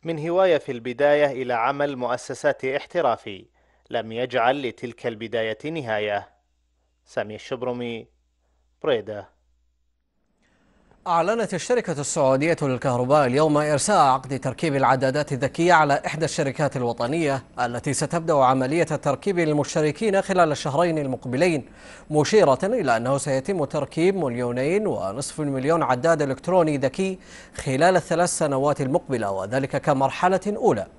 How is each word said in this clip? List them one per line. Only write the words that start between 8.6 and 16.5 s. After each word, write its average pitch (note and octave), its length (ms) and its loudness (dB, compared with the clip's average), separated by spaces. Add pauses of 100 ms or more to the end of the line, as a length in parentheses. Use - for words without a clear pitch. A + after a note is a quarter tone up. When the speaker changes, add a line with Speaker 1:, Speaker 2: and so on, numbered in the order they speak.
Speaker 1:
بريدة. G#2+ 540 -4 (1700)
Speaker 2:
أعلنت F#3 480 0
الشركة F3+ 460 -2
السعودية C#3+ 640 2
للكهرباء B2+ 640 2
اليوم D3 300 2
إرساء D3+ 420 2
عقد C3+ 420 2
تركيب C#3 360 -2
العدادات C3 560 2
الذكية C#3 400 2
على D3+ 340 4
إحدى D#3+ 180 -4
الشركات D3 520 -2